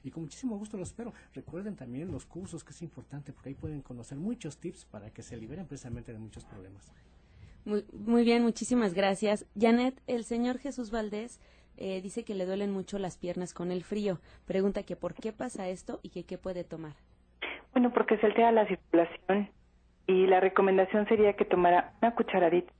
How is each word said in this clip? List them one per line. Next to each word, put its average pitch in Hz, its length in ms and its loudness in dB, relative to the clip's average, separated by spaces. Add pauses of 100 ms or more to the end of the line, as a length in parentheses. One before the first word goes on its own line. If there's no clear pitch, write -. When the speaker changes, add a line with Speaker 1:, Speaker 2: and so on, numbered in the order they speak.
Speaker 1:
y 131 80 -10
con 165 140 -10
muchísimo 214 340 -6
gusto 214 180 -12
los 180 120 -8
espero. 233 260 -12 (200)
Recuerden 180 420 -10
también 135 340 -10
los 165 160 -10
cursos, 165 380 -12
que - 80 -20
es - 100 -16
importante 143 500 -14
porque - 180 -16
ahí 139 40 -10
pueden 151 260 -10
conocer 123 380 -14
muchos 185 400 -8
tips - 280 -12
para 107 240 -16
que - 120 -18
se - 140 -14
liberen 139 300 -12
precisamente 120 460 -12
de 110 60 -14
muchos 110 260 -16
problemas. 98 480 -20 (720)
Speaker 2:
Muy, 208 280 -2
muy 233 320 2
bien, 233 180 4
muchísimas 226 520 0
gracias. 196 520 0 (120)
Janet, 240 480 4
el 240 180 -4
señor 240 340 -2
Jesús 254 320 -8
Valdés, 214 500 -6 (360)
eh, 190 260 -6
dice 214 220 -8
que 214 100 -8
le 185 120 -4
duelen 196 260 -2
mucho 190 260 -6
las 185 180 -6
piernas 175 380 -6
con 175 180 -6
el 180 120 -4
frío. 202 360 -2 (260)
Pregunta 190 380 0
que 175 120 -8
por 175 180 -8
qué 220 180 -8
pasa 214 360 -8
esto 190 340 -10
y 180 80 -16
que 175 140 -12
qué 185 120 -12
puede 180 280 -8
tomar. 160 300 -12 (800)
Speaker 3:
Bueno, 240 200 4
porque 220 260 2
se 226 80 4
altera 226 260 6
la 214 140 6
circulación 190 840 2 (560)
y 185 200 6
la 185 140 8
recomendación 190 680 4
sería 208 280 6
que 208 80 2
tomara 175 560 4
una 233 140 2
cucharadita 180 640 2